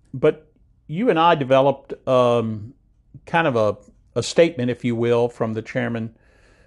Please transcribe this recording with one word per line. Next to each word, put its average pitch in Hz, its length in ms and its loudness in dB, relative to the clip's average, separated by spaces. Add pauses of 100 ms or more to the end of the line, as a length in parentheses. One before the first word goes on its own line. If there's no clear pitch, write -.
(120)
but 156 400 -2 (360)
you 196 200 -4
and 165 100 2
I 170 180 4
developed, 135 580 0 (120)
um, 120 680 0 (500)
kind 151 220 0
of 127 100 0
a, 104 200 0 (380)
a 120 80 -2
statement, 165 480 0
if 120 140 -6
you 120 100 -2
will, 117 340 0
from 113 260 -6
the 110 80 -6
chairman 117 520 -6 (520)